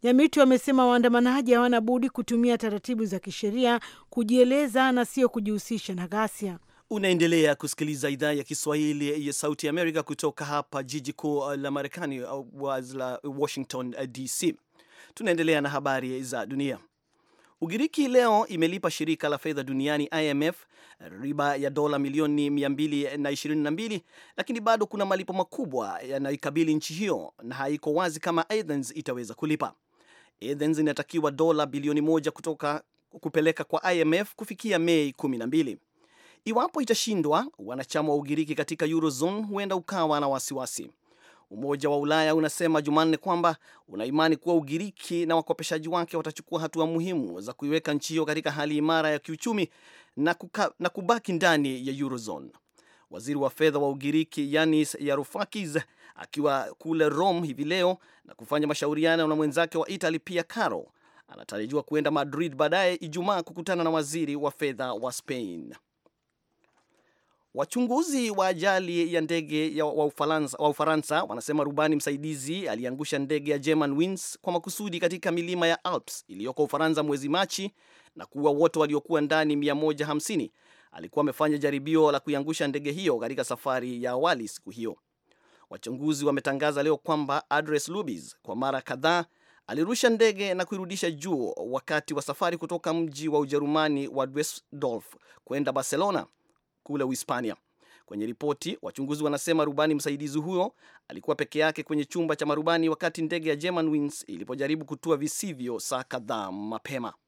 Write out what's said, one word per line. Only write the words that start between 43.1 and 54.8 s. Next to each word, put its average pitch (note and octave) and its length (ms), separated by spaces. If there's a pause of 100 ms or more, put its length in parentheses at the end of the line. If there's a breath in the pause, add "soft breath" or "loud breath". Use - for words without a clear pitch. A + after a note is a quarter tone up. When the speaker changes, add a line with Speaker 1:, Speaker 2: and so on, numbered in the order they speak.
Speaker 2:
kwamba E3+ 400 (320 soft breath)
una G2+ 160
imani D#3 320
kuwa E3+ 180
Ugiriki E3+ 720
na E3 100
wakopeshaji D#3+ 520
wake E3+ 280
watachukua D#3 440
hatua D#3+ 260
muhimu E3 540
za A2+ 120
kuiweka D3+ 420
nchi D3 180
hiyo D#3+ 120
katika D3+ 260
hali D3 260
imara D#3 340
ya D3+ 80
kiuchumi F#3 520 (460 soft breath)
na D#3 180
kuka-, F#3 440
na F3 100
kubaki G3+ 440
ndani D3 560
ya C3+ 60
Eurozone. A2+ 560 (600 soft breath)
Waziri A#2 280
wa C3+ 120
fedha D3+ 280
wa C#3+ 120
Ugiriki, C#3+ 640
Yanis D#3 500